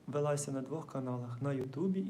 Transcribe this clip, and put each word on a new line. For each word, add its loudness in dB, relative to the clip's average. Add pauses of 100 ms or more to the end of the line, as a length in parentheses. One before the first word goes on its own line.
велася 2
на 0
двох -4
каналах, -2
на 2
Ютубі 0 (100)